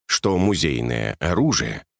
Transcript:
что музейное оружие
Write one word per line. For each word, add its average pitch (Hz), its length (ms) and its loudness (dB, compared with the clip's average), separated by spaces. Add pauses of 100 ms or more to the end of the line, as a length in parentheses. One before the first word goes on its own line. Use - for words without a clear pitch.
что 95 320 0
музейное 60 800 0
оружие 87 680 0 (160)